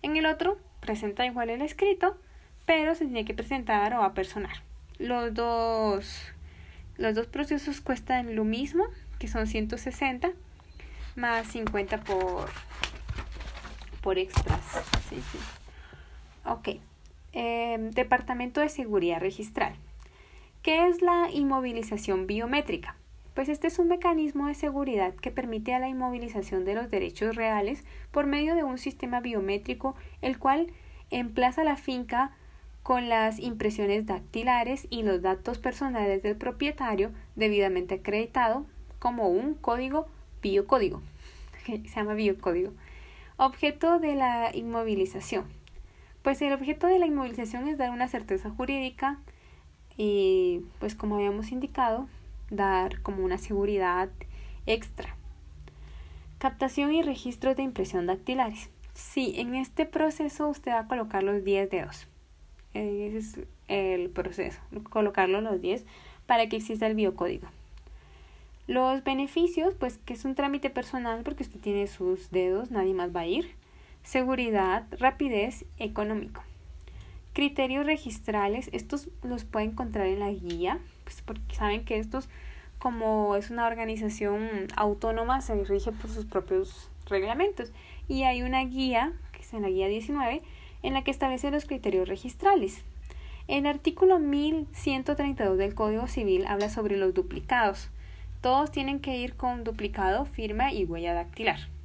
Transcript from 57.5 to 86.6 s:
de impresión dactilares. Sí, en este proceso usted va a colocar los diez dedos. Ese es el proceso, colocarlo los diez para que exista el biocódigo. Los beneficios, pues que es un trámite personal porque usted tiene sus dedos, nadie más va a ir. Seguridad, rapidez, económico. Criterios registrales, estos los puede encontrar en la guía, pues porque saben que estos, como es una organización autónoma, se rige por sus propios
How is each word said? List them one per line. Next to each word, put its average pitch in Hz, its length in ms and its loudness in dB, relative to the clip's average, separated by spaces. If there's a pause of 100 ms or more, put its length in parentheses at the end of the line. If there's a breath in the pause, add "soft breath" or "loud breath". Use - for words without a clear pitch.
de 269 80 0
impresión 185 420 -2
dactilares. 220 640 -2 (240)
Sí, - 440 -2
en 240 180 -2
este 262 300 0
proceso 302 640 0
usted 285 240 -2
va 233 80 4
a 220 80 -4
colocar 220 360 0
los 202 200 2
diez 196 260 2
dedos. - 380 -6 (640)
Ese 208 440 -2
es 220 220 -8 (280)
el 185 420 2
proceso, 180 500 -4 (300)
colocarlo 202 520 4
los 208 200 0
diez 208 240 -2 (400 loud breath)
para 233 220 6
que 220 100 -2
exista 220 300 -2
el 220 80 2
biocódigo. 190 520 0 (1200 soft breath)
Los 262 380 2
beneficios, 330 720 2
pues 247 220 -4
que - 160 -10
es 220 100 -10
un 269 120 -2
trámite 277 340 0
personal 240 540 -4
porque 285 200 -6
usted - 160 -12
tiene 202 280 0
sus 185 440 -2
dedos, 185 400 2
nadie 190 220 2
más 175 200 0
va 175 80 -2
a 170 60 -2
ir. 262 280 0 (480 soft breath)
Seguridad, 233 840 2 (140)
rapidez, 254 640 2 (140)
económico. 214 640 -4 (880 loud breath)
Criterios 277 520 0
registrales, 214 880 0
estos 285 360 -6 (140)
los 247 200 -4
puede 214 220 -2
encontrar 220 420 -2
en 196 120 2
la 202 120 -2
guía, 180 480 -2 (240 loud breath)
pues - 180 -14
porque - 340 -8
saben 214 280 0
que 220 160 -2
estos, 220 300 -6 (500 loud breath)
como 220 560 2
es 208 140 0
una 233 160 0
organización 214 1080 -2
autónoma, 226 680 2
se 214 220 0
rige 196 280 0
por 220 180 -8
sus 214 160 -6
propios 190 640 -2 (180)